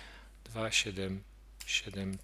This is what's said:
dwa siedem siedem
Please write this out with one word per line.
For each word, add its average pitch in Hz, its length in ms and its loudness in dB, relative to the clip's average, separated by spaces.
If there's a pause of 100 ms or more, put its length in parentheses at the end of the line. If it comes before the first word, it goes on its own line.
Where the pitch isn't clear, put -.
(440)
dwa 110 280 0
siedem 95 500 4 (440)
siedem 95 560 0